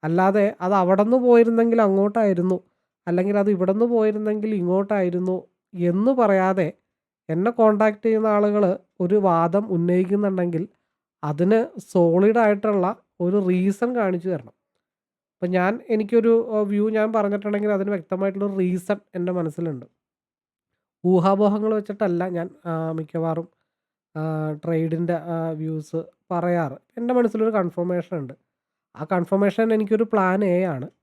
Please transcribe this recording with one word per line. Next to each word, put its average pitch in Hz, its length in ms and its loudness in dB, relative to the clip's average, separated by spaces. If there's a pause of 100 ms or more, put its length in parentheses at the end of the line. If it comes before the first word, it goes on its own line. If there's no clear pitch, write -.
അല്ലാതെ 185 420 2 (160)
അത് 185 200 0
അവിടെ 185 240 4
നിന്ന് 240 220 2
പോയിരുന്നെങ്കിൽ 233 600 4
അങ്ങോട്ടായിരുന്നു, 190 680 2 (500)
അല്ലെങ്കിൽ 185 340 0
അത് 202 140 2
ഇവിടെ 185 180 0
നിന്ന് 220 200 2
പോയിരുന്നെങ്കിൽ 214 640 0
ഇങ്ങോട്ടായിരുന്നു 185 800 -2 (540)
എന്ന് 202 300 0
പറയാതെ 190 460 2 (640)
എന്നെ 180 300 -2
കോൺടാക്ട് 214 460 2
ചെയ്യുന്ന 220 220 0
ആളുകൾ 208 360 2 (400)
ഒരു 180 140 2 (100)
വാദം 170 360 2 (120)
ഉന്നയിക്കുന്നുണ്ടെങ്കിൽ 180 880 0 (600)
അതിന് 175 360 2 (320)
സോളിഡ് 185 520 4
ആയിട്ടുള്ള 202 420 0 (340)
ഒരു 180 180 0 (100)
റീസൺ 196 420 0 (100)
കാണിച്ചു 180 320 -2
തരണം. 127 220 -8 (800)
അപ്പം 180 240 -6
ഞാൻ, 180 140 2 (220)
എനിക്കൊരു, 220 400 2 (220)
ഏഹ്, 214 160 0
വ്യൂ 208 140 0 (120)
ഞാൻ 214 180 2
പറഞ്ഞിട്ടുണ്ടെങ്കിൽ 208 640 -2
അതിന് 196 180 -2
വ്യക്തമായിട്ടുള്ള 196 540 -4 (120)
റീസൺ 185 380 -2 (160)
എൻ്റെ 180 240 -4
മനസ്സിലുണ്ട്. 160 460 -6 (1160)
ഊഹാപോഹങ്ങൾ 196 760 2
വെച്ചിട്ടല്ല 196 580 -4
ഞാൻ, 170 100 -6 (180)
ആ, 170 80 -6 (260)
മിക്കവാറും, 165 480 -6 (680)
ആ, 156 60 -8 (420)
ട്രേഡിൻ്റെ, 165 540 -2 (160)
ആ, 165 40 -4 (240)
വ്യൂസ് 160 400 -6 (300)
പറയാറ്. 170 460 -2 (200)
എൻ്റെ 240 160 -4
മനസ്സിലൊരു 220 460 0
കൺഫർമേഷൻ 175 600 -4
ഉണ്ട്. 135 140 -12 (600)
ആ - 80 -10 (120)
കൺഫർമേഷൻ 196 580 0
എനിക്കൊരു 214 400 0
പ്ലാൻ 190 320 2
എ 180 120 2 (180)
ആണ്. 131 120 -8 (160)